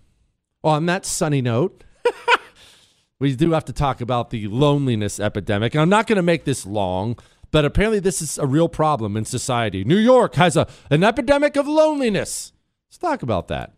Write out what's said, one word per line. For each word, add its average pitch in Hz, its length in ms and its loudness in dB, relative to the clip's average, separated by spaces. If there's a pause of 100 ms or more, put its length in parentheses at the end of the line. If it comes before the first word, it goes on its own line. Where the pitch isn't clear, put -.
(640)
Well, 156 120 2
on 151 120 0
that 180 180 -2
sunny 147 380 -2
note, 123 420 -2 (180)
<laughs> - 1160 -6
we 135 160 0
do 165 160 2
have 156 140 0
to 123 80 -10
talk 135 260 -2
about 120 300 -4
the 107 180 -6
loneliness 127 720 0
epidemic. 104 560 -2
I'm 156 140 2
not 214 160 4
gonna 202 160 2
make 170 220 0
this 135 200 -4
long, 98 540 -4 (320)
but 151 160 4
apparently 208 340 0
this 175 220 -4
is - 160 -8
a 147 80 -2
real 160 240 2
problem 113 480 -2
in 110 80 -6
society. 107 580 -4
New 160 140 2
York 233 380 4
has 175 200 4
a, 147 100 2 (240)
an 156 140 4
epidemic 285 520 2
of 285 120 0
loneliness. 285 840 0 (360)
Let's - 80 -20
talk 311 260 -6
about 104 260 -2
that. 65 300 -10